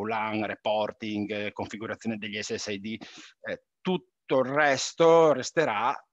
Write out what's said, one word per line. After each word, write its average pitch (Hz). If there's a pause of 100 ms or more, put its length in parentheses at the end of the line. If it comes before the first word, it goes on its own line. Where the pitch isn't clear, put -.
lan, 107
reporting, 107
eh, 104
configurazione 107
degli 104
S 117
S -
I 101
D, 110 (460)
eh, 104 (180)
tutto 175
il 127
resto 151
resterà 127 (160)